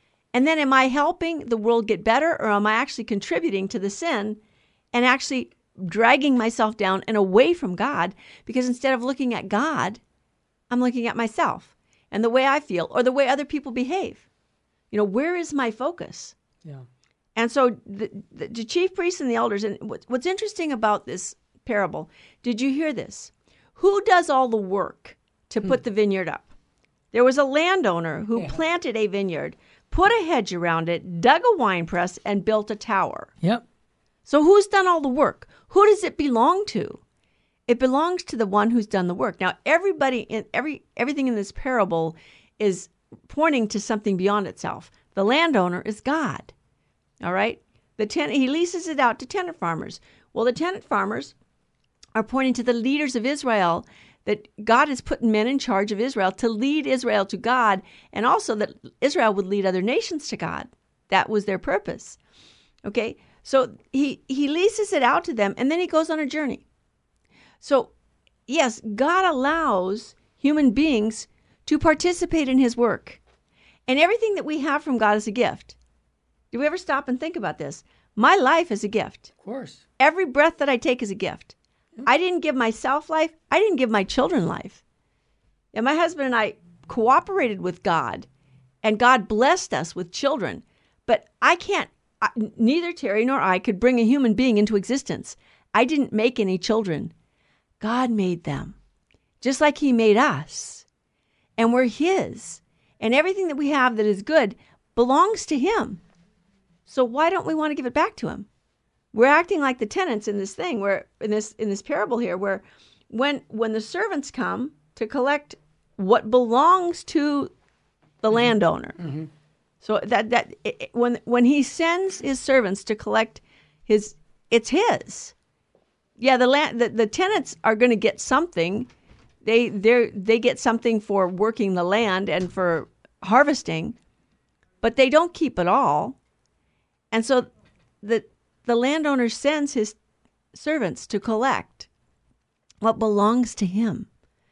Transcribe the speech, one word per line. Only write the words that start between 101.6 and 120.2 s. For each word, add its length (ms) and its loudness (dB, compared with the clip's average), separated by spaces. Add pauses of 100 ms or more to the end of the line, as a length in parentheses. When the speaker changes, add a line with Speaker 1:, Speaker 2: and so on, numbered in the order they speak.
Speaker 1:
we're 140 4
his. 760 -2 (380)
And 140 0
everything 340 0
that 100 -4
we 100 -2
have 280 2
that 100 2
is 160 0
good 340 2 (380)
belongs 500 4
to 140 -2
him. 420 -2 (840)
So 180 0
why 240 0
don't 180 -2
we 80 -2
want 160 -2
to 40 -4
give 100 -8
it 80 -6
back 240 0
to 120 -8
him? 180 -12 (680)
We're 120 6
acting 340 4
like 180 -2
the 60 -2
tenants 420 -4
in 120 -4
this 160 -8
thing, 260 -6
where, 260 -2 (140)
in 100 -4
this, 280 -4
in 100 -4
this 140 -4
parable 340 -4
here, 220 -4
where 240 -4 (460)
when, 400 -4
when 260 -4
the 80 -2
servants 480 -6
come 420 -6 (220)
to 120 -6
collect 480 -4 (420)
what 340 0
belongs 760 2
to 460 -2 (720)
the 60 2
Speaker 2:
Mm-hmm. 80 4
Speaker 1:
landowner. 640 2
Speaker 2:
Mm-hmm. 260 -8 (560)
Speaker 1:
So 240 -2
that, 260 -2